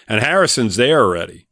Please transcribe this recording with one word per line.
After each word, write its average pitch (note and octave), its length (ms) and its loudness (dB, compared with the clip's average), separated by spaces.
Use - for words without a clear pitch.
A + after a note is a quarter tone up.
and A2 120 0
Harrison's C#3 540 0
there C3+ 260 2
already. F2 500 -4